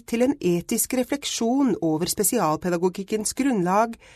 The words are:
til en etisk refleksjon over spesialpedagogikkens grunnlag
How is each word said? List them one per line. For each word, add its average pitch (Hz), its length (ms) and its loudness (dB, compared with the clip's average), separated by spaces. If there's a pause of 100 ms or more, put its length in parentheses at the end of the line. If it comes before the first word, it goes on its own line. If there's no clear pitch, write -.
til 240 200 0
en 277 160 0
etisk 175 560 0
refleksjon 254 800 0 (100)
over 160 240 0
spesialpedagogikkens 185 1300 0
grunnlag 226 600 0 (180)